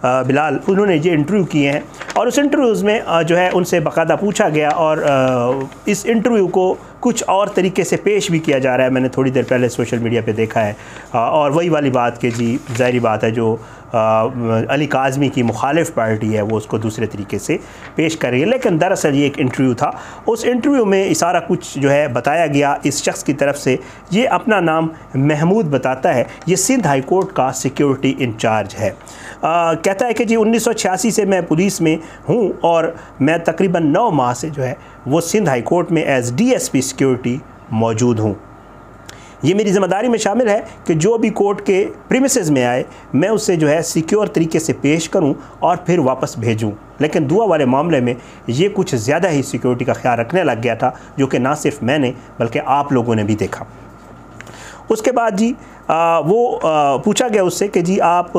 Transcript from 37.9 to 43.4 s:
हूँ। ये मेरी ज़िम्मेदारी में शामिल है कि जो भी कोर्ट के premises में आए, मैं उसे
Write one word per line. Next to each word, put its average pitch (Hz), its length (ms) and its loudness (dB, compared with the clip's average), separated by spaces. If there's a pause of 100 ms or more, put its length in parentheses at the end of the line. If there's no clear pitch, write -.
हूँ। 110 180 0 (1080)
ये 165 100 4
मेरी 208 160 2
ज़िम्मेदारी 190 380 2
में 226 100 2
शामिल 214 300 2
है 214 160 0 (220)
कि 180 80 2
जो 190 240 2
भी 220 120 2
कोर्ट 202 300 0
के 196 240 2 (240)
premises 247 420 2
में 131 140 4
आए, 123 200 0 (300)
मैं 160 140 2
उसे 202 280 0